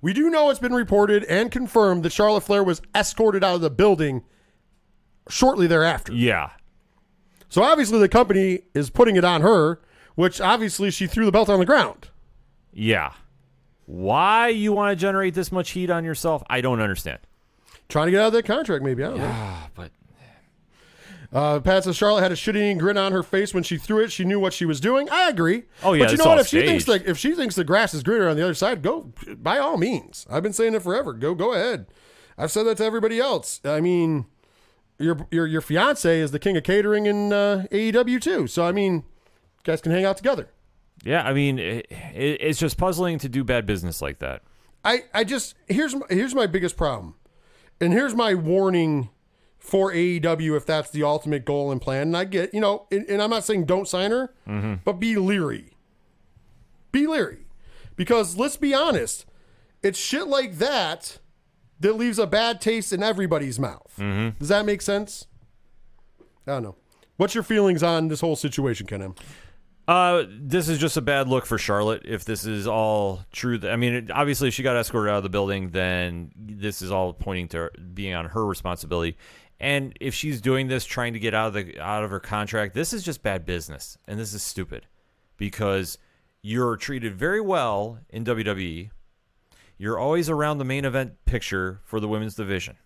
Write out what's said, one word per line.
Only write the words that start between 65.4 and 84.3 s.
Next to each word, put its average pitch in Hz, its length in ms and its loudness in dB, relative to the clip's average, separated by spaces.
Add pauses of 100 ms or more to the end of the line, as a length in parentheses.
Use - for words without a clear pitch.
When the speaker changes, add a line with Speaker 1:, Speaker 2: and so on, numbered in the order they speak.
Speaker 1:
I 139 60 -6
don't 131 100 -6
know. 101 140 -12 (420)
What's 190 160 0
your 226 100 -2
feelings 196 380 2
on 165 260 2
this 151 140 -4
whole 160 140 0
situation, 131 500 -4
Ken 98 160 -10
M? 92 120 -12 (720)
Speaker 2:
Uh, 175 440 4
this 147 400 -2
is 160 80 0
just 156 180 0
a 151 60 -2
bad 139 260 0
look 127 160 0
for 113 140 -2
Charlotte. 104 480 -2
If 101 180 -8
this 110 220 -6
is 104 200 -6
all 107 640 0
true, 120 280 -4
th-, 98 120 -6
I 113 60 -2
mean, 120 160 0
it, 120 180 -6
obviously, 139 380 -2
if 117 60 -4
she 135 80 -8
got 127 140 0
escorted 110 360 -2
out 104 60 0
of 98 40 -4
the 95 60 -6
building, 98 420 -4
then 90 640 -6
this 104 460 -12
is 92 100 -8
all 95 220 -2
pointing 90 360 -8
to - 100 -10
her 82 140 -8 (200)
being 95 220 -8
on 85 120 -6
her 110 200 -4
responsibility. 87 720 -6 (440)
And 139 380 -4
if 135 140 -6
she's 147 260 -6
doing 131 280 0
this, 131 180 -4
trying 120 260 -6
to 113 60 -8
get 107 160 -2
out 110 140 0
of 104 60 -6
the, 98 260 -8
out 104 220 -4
of 104 80 -6
her 95 100 -8
contract, 104 540 -6
this 160 200 -6
is 202 80 -8
just 170 200 -10
bad 95 220 -4
business, 80 640 -10
and 104 120 -10
this 107 140 -10